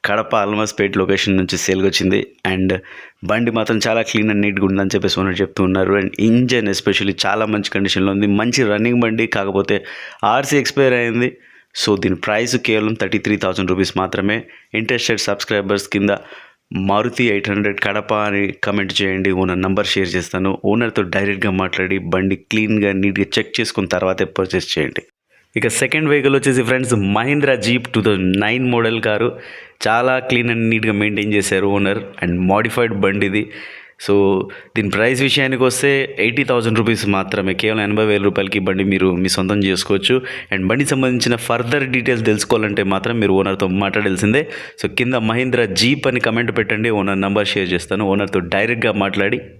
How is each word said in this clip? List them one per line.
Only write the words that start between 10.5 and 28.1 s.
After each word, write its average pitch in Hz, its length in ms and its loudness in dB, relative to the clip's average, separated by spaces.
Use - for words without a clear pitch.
ఎక్స్పైర్ 131 360 2
అయింది. 120 420 0
So 101 160 2
దీని 98 160 0
ప్రైస్ 113 400 0
కేవలం 110 380 0
థర్టీ 101 240 -2
త్రీ 104 180 0
థౌజండ్ 92 340 -2
రూపీస్ 92 260 0
మాత్రమే. 98 480 -2
ఇంట్రెస్టెడ్ 113 460 0
సబ్స్క్రైబర్స్ 101 680 -2
కింద 101 220 2
"మారుతి 104 480 0
ఎయిట్ 101 260 0
హండ్రెడ్ 101 300 0
కడప" 104 340 -2
అని 101 380 0
కామెంట్ 101 380 -2
చేయండి. 95 280 0
ఓనర్ 92 320 0
నంబర్ 98 240 0
షేర్ 92 300 -2
చేస్తాను. 92 480 -2
ఓనర్తో 110 380 0
డైరెక్ట్గా 98 500 -2
మాట్లాడి 92 460 -2
బండి 92 380 0
క్లీన్గా, 107 560 0
నీట్గా 98 340 0
చెక్ - 220 -4
చేసుకున్న 101 280 -2
తర్వాతే 92 360 0
పర్చేస్ 92 540 -2
చేయండి. - 240 -4
ఇక 117 120 0
సెకండ్ 151 400 0
వెహికల్ 139 280 4
వచ్చేసి 131 260 2
ఫ్రెండ్స్, 123 320 0
Mahindra 123 640 2
Jeep 120 260 0
టూ 110 80 2
థౌజండ్ 95 380 2